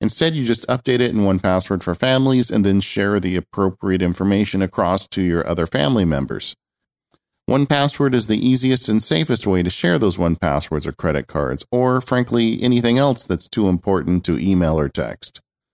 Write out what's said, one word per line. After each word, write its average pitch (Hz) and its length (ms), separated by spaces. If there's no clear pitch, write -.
Instead, 160 340
you 143 80
just 113 240
update 123 320
it 123 140
in 104 100
One 98 160
Password 92 460
for 87 100
Families 131 560
and 104 140
then 98 160
share 101 360
the 90 200
appropriate 95 640
information 98 600
across 95 460
to - 140
your 85 260
other 85 180
family 131 380
members. 69 500
One 139 200
Password 143 480
is 110 140
the 107 180
easiest 127 440
and 107 120
safest 156 460
way 92 160
to 90 60
share 175 280
those 101 220
One 85 160
Passwords 76 500
or 76 60
credit 73 360
cards, 71 440
or 127 300
frankly, 120 600
anything 120 380
else 139 240
that's - 240
too 104 220
important 90 560
to 82 120
email 85 400
or 73 120
text. - 500